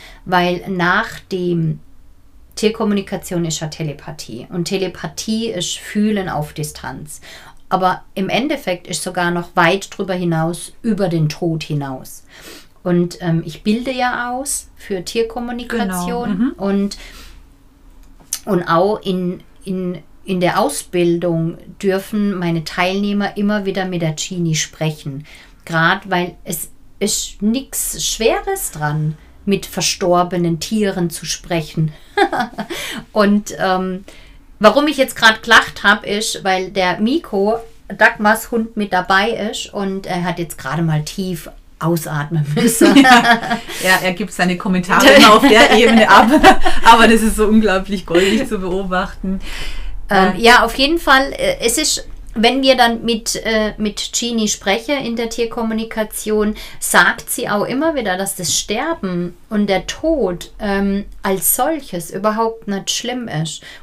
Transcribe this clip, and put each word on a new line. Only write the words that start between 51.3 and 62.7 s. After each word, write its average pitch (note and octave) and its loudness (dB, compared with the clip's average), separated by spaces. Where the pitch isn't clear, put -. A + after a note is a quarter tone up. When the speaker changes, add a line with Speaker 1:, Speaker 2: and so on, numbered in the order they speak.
Speaker 1:
äh, - -2
es A3+ 0
ist, - -2
wenn B3 2
wir C4 6
dann A#3 2
mit, A3+ -2
äh, G#3+ 0
mit G#3 -4
Genie A3+ 0
sprechen A3+ -2
in A#3 -4
der A#3 -4
Tierkommunikation, A3 -2
sagt G3 2
sie - -6
auch G#3 0
immer D#4 -2
wieder, G#3 -2
dass F#3+ -6
das - -4
Sterben G#3 -4
und G#3 0
der F#3 0
Tod, A#3+ -2
ähm, G3 -2
als F#3+ 0
solches C4+ -4
überhaupt G#3+ -2
nicht G3 -6